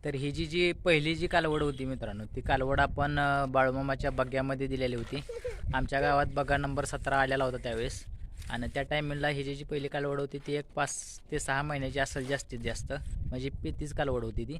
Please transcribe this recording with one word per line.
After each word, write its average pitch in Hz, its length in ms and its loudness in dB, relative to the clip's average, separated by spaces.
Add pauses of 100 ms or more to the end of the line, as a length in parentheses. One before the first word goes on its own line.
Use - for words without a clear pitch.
तर 143 100 -2
ही 139 180 -2
जी, 160 140 -2
जी 175 260 4
पहिली 160 420 4
जी 165 120 -2
कालवड 156 360 4
होती 135 220 0
मित्रांनो, 107 400 -4 (120)
ती 127 40 -2
कालवड 135 400 4
आपण, 143 380 2
अ, 139 280 4
बाळूमामाच्या 135 640 2
बग्ग्यामध्ये 131 560 0
दिलेली 127 300 0
होती. 127 260 -4 (520)
आमच्या 131 260 2
गावात 143 260 4
बग्गा 143 300 2
नंबर 139 280 0
सतरा 135 360 0
आलेला 135 240 4
होता 127 120 0
त्यावेळेस, 117 480 -4 (460)
आणि 120 240 -4
त्या 139 80 0
टायमिंगला 147 460 0
ही 143 160 0
जी, 139 100 -4
जी 143 100 -8
पहिली 143 240 -4
कालवड 143 320 -2
होती 143 180 -4
ती 147 140 -4
एक 143 120 0 (100)
पाच - 460 -4 (100)
ते 151 80 -2
सहा 135 240 0
महिन्याची 139 360 -2
असेल 135 280 0
जास्तीत 131 320 -4
जास्त, 117 340 -2 (360)
म्हणजे 127 220 -2 (120)
पी-, 156 180 -2
तीच 147 120 -4
कालवड 135 320 0
होती 113 200 -2
ती. 151 140 -6